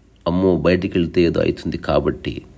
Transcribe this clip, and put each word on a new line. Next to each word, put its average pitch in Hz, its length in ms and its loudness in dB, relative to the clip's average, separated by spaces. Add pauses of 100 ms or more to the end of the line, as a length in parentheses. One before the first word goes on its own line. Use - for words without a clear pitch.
(280)
"అమ్మో, 90 300 2
బయటికి 92 420 0
వెళ్తే 85 220 0
ఏదో 80 200 2
అవుతుంది - 360 -4
కాబట్టి - 640 -2 (160)